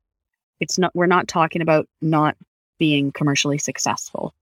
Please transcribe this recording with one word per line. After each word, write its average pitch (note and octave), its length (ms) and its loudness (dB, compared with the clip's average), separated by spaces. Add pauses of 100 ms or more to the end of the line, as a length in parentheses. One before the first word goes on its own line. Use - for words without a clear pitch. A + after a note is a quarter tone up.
(600)
it's - 180 -6
not, F3+ 180 2
we're F3 220 2
not - 100 0
talking E3 340 0
about D#3+ 240 2 (160)
not D#3 340 2 (440)
being C#3+ 320 2
commercially C#3+ 480 -2 (100)
successful. - 720 -6